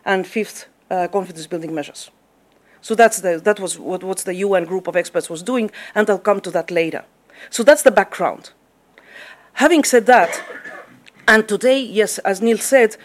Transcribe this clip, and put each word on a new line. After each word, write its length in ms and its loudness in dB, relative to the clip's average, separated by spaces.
And 220 -2
fifth, 400 -8
uh, 180 -2
confidence 380 -6
building 280 -8
measures. 360 -10
So 120 -4
that's 280 4
the, 200 -2
that 160 0
was 200 -8
what, 260 -10
what 140 -6
the 160 -6
U 220 -2
N 100 0
group 200 -6
of 100 -4
experts 340 -4
was 120 -10
doing, 280 -2
and 160 0
I'll 80 0
come 240 -2
to 80 -12
that 200 -4
later. 360 -4
So 140 -6
that's 220 6
the 60 8
background. 600 -2
Having 300 4
said 200 2
that, 380 4
and 180 6
today, 340 0
yes, 380 -2
as 240 -2
Neil 160 2
said, 460 2